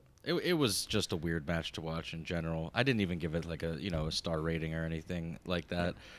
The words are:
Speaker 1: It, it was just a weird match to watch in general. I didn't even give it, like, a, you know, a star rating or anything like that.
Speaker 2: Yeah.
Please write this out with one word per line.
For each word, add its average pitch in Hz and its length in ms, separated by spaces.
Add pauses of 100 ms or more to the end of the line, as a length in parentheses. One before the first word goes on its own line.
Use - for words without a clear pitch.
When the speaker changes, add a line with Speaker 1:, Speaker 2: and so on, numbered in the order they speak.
(240)
Speaker 1:
It, 160 100 (100)
it 175 100
was 135 320
just - 280
a - 20
weird 82 320
match 82 260
to 85 80
watch 80 320
in 82 120
general. 82 480
I 120 100
didn't 123 180
even 87 180
give 80 160
it, 80 100
like, 82 180
a, 82 160
you 90 100
know, 78 180
a 78 40
star 80 300
rating 80 320
or 82 100
anything 82 600
like 87 240
that. 87 240
Speaker 2:
Yeah. - 80 (180)